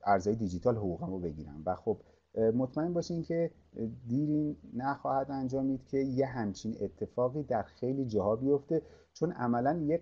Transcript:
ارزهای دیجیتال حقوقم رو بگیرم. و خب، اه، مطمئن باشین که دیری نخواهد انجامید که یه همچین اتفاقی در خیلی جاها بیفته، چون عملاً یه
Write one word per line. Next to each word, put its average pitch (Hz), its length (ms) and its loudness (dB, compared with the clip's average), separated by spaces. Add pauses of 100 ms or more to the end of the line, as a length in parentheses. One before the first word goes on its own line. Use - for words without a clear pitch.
ارزهای 101 300 4
دیجیتال 110 420 0
حقوقم 87 340 -2
رو 95 80 -4
بگیرم. 78 460 -6
و 90 100 0
خب، 107 220 -2 (380)
اه، 110 160 4
مطمئن 131 420 0
باشین 170 300 -2
که 165 280 0 (560)
دیری 151 500 0 (160)
نخواهد 135 580 -2
انجامید 135 540 -2
که - 120 -2
یه 135 280 2
همچین 113 560 -4
اتفاقی 127 640 -2
در 120 200 0
خیلی 131 420 -2
جاها 104 300 2
بیفته، 139 460 2 (320)
چون 165 180 -2
عملاً 123 460 2
یه 156 240 0